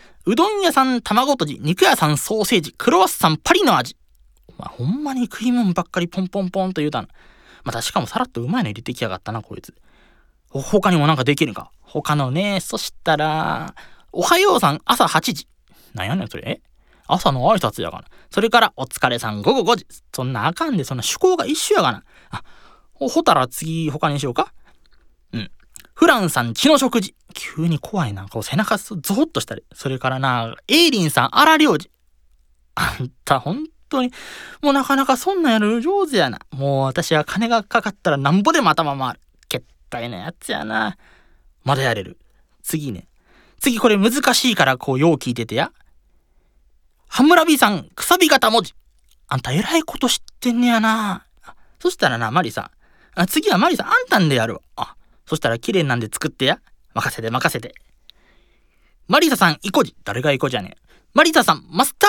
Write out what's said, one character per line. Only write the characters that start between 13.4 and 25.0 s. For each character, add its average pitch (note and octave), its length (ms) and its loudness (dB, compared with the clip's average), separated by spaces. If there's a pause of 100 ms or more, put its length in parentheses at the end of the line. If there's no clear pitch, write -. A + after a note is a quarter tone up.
お F3 100 -2
は E4+ 160 4
よ F#4+ 180 4
う - 40 0
さ D3 120 4
ん、 D#3 120 -6
朝 - 240 2
八 - 260 0
時。 - 140 -12 (460)
な F#2 100 -8
ん - 20 -6
や C#3 100 -2
ね F#3+ 80 -4
ん、 G#2+ 40 -10
そ - 80 -14
れ。 - 100 -14
え？ - 140 -6 (460)
朝 F#3 260 0
の B2+ 80 -2 (140)
挨 F#3+ 40 2
拶 G#2+ 240 -2
や E2 80 -8
が D#2 80 -12
な。 - 60 -20 (260)
そ G3+ 100 -2
れ A3 100 2
か A#3 100 4
ら、 - 160 2
お C3+ 80 -8
疲 - 240 -2
れ A#2+ 100 -2
さ A2+ 120 -6
ん、 G#2 120 -6
午 G3 120 2
後 A#3 100 0
五 - 120 2
時。 - 100 -8 (280)
そ C3 80 -6
ん C3 100 -4
な A2+ 140 -4
あ E3 60 -2
か D#4+ 180 -4
ん A3+ 60 -2
で、 C#3 80 -2
そ C3+ 100 -8
ん B2 40 -6
な A2+ 40 -8
趣 - 160 -6
向 F#4 180 4
が - 100 -4
一 D4+ 100 -2
緒 - 200 0
や C4 60 4
が B2+ 100 0
な。 - 120 -14 (260)
あ、 - 120 -12 (500)
ほ-、 C4+ 160 -4
ほ E4 140 0
た - 120 2
ら B2+ 140 2
次、 D#3+ 420 -6
他 D3+ 200 -2
に C#3+ 100 -4
し - 40 -6
よ C3 60 -4
う - 40 -6
か。 D#4+ 180 -4 (800)